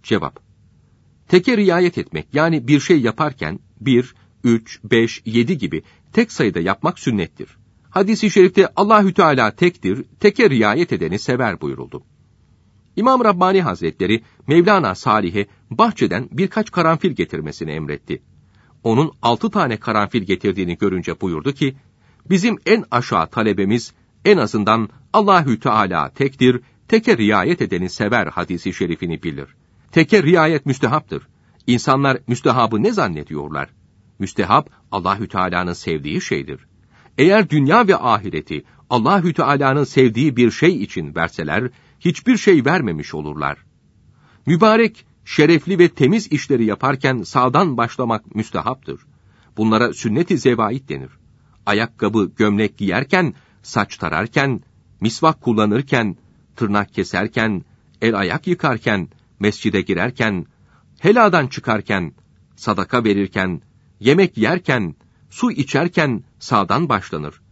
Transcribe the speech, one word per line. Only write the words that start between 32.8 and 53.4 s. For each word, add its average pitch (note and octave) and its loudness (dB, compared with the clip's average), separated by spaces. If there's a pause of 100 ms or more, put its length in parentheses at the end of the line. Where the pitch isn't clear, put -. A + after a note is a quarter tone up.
ne A3 0
zannediyorlar? D2+ -6 (500)
Müstehap G2 -2 (220)
Allahü G2 -4
Teala'nın F2+ -4
sevdiği D#2 -6
şeydir. C#2 -8 (580)
Eğer F#3 4
dünya D#3 2
ve F#3+ 4
ahireti F2+ -4 (260)
Allahü D#3+ 0
Teala'nın C#3 0
sevdiği B2+ 2
bir A#2+ 4
şey D#3 0
için D2+ -10
verseler, E2+ -4 (300)
hiçbir A3 0
şey E3+ 4
vermemiş A#2 -2
olurlar. D2 -6 (880)
Mübarek, A3 2 (180)
şerefli E3 2
ve E3+ 8
temiz F3+ 0
işleri C3+ 0
yaparken C3 -2
sağdan C3 0
başlamak A#2 -4
müstehaptır. G#2+ -6 (560)
Bunlara A2 0
sünnet-i D3 -2
zevait A2+ 0
denir. C2+ -12 (560)
Ayakkabı, G#2 -2
gömlek G#2+ 0
giyerken, A#2 -2 (280)